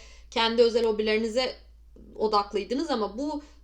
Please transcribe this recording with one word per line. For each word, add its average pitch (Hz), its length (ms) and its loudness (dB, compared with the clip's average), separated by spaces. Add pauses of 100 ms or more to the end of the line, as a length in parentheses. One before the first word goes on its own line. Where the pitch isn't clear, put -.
(320)
kendi 226 300 2
özel 233 240 4
hobilerinize 220 720 0 (600)
odaklıydınız 208 720 0
ama 214 280 -2
bu 294 260 -6 (200)